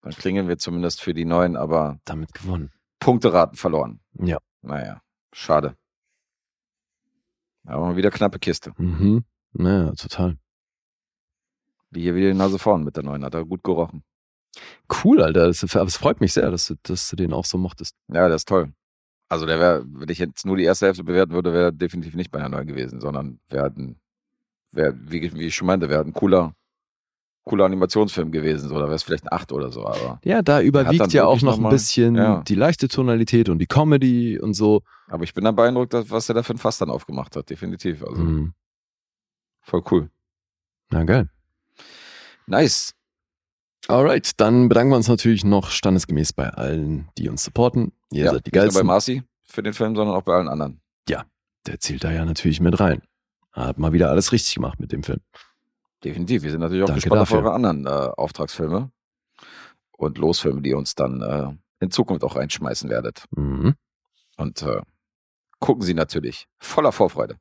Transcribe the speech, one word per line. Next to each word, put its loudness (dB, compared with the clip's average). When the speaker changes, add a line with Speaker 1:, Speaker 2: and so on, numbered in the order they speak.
Speaker 1:
Dann -14
klingeln -4
wir -2
zumindest -4
für -6
die -4
neun, 2
aber -2
Speaker 2:
Damit -12
gewonnen. -8
Speaker 1:
Punkteraten 2
verloren. -4
Speaker 2:
Ja. -2
Speaker 1:
Naja, -12
schade. 0
Aber -4
mal -2
wieder 2
knappe -2
Kiste. -6
Speaker 2:
Mhm. 2
Naja, 0
total. -4
Speaker 1:
Wie -10
hier 0
wieder 4
die 0
Nase 2
vorn 2
mit -8
der -8
neun, -8
hat -10
er -6
gut -10
gerochen. -4
Speaker 2:
Cool, 8
Alter. 4
Das, 0
aber 4
es -4
freut 0
mich 0
sehr, 0
dass -4
du, -8
dass -6
du -10
den -2
auch -4
so -4
mochtest. -6
Speaker 1:
Ja, 2
der 4
ist -6
toll. 0
Also -4
der 0
wär, 4
wenn -14
ich -6
jetzt -6
nur -2
die 2
erste 4
Hälfte 0
bewerten 0
würde, -2
wäre 4
er 2
definitiv -8
nicht -8
bei -8
einer -8
neun -8
gewesen, -10
sondern -8
wir -4
hatten, -8
wär, 0
wie, -6
wie -8
ich -6
schon -4
meinte, 0
wir 0
hatten -4
cooler, 2
cooler 2
Animationsfilm 0
gewesen, -2
so, -4
da -2
wär's -4
vielleicht -4
ein -6
acht -6
oder -6
so, -12
aber -6
Speaker 2:
Ja, 2
da 4
Speaker 1:
er 4
hat 4
Speaker 2:
überwiegt 4
Speaker 1:
dann 4
Speaker 2:
ja 6
auch 6
Speaker 1:
wirklich 2
Speaker 2:
noch 4
ein 0
Speaker 1:
noch 2
mal, 2
Speaker 2:
bisschen 4
Speaker 1:
ja. 4
Speaker 2:
die -2
leichte 2
Tonalität 2
und 0
die 0
Comedy 4
und -4
so. 4
Speaker 1:
Aber -6
ich -10
bin -2
dann 4
beeindruckt, 2
dass, -2
was -2
er 0
da 0
für -6
ein -10
Fass -2
dann -4
aufgemacht -8
hat, -12
definitiv, -8
also -6
Speaker 2:
Mhm. -2
Speaker 1:
voll -4
cool. 2
Speaker 2:
Na 0
geil. 2
Speaker 1:
Nice. 2
Speaker 2:
Alright, 2
dann 6
bedanken 6
wir 6
uns 2
natürlich 4
noch 2
standesgemäß 0
bei -4
allen, -4
die -6
uns -4
supporten. 0
Ihr 0
Speaker 1:
Ja, 4
Speaker 2:
seid -4
die -10
Speaker 1:
nicht -2
nur 8
Speaker 2:
Geilsten. 4
Speaker 1:
bei 4
Marci 0
für -10
den -6
Film, -2
sondern 0
auch -2
bei 0
allen 2
anderen. -6
Speaker 2:
Ja, -6
der -10
zählt -6
da -2
ja -2
natürlich 0
mit 2
rein. 2
Hat -8
mal 0
wieder 4
alles 2
richtig 0
gemacht -6
mit -10
dem -8
Film. -6
Speaker 1:
Definitiv. -4
Wir -6
sind -4
natürlich 0
auch 2
Speaker 2:
Danke 0
Speaker 1:
gespannt 4
Speaker 2:
dafür. 2
Speaker 1:
auf 0
eure 0
anderen, 0
äh, -4
Auftragsfilme -4
und -4
Losfilme, 0
die -4
ihr 0
uns -6
dann, -2
äh, -6
in -2
Zukunft -2
auch -4
reinschmeißen -6
werdet. -6
Speaker 2:
Mhm. 0
Speaker 1:
Und, -8
äh, -4
gucken 2
sie 0
natürlich -4
voller 2
Vorfreude. 0